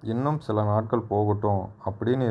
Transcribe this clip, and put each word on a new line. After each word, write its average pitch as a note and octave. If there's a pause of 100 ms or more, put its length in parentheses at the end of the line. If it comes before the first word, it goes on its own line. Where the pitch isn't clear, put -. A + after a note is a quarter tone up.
(120)
இன்னும் C#3
சில G#2+
நாட்கள் A2
போகட்டும் G#2 (260)
அப்படின்னு A#2